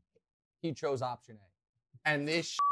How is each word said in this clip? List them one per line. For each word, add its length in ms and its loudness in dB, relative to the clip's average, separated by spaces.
he 120 -2
chose 280 -2
option 360 -6
A. 720 -8
And 180 2
this 280 0